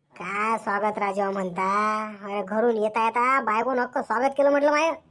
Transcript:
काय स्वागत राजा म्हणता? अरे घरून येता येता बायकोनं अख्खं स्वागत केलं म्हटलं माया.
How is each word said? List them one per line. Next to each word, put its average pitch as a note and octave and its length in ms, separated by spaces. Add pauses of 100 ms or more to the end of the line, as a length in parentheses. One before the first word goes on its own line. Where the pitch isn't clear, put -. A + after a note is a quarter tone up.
(180)
काय G#3 400
स्वागत G#3 400
राजा G3 320
म्हणता? G3 760 (200)
अरे G3+ 180
घरून A3 340
येता G#3+ 280
येता A#3+ 360
बायकोनं A#3+ 420
अख्खं B3+ 200
स्वागत B3+ 280
केलं C#4 200
म्हटलं C#4+ 200
माया. D4+ 220 (180)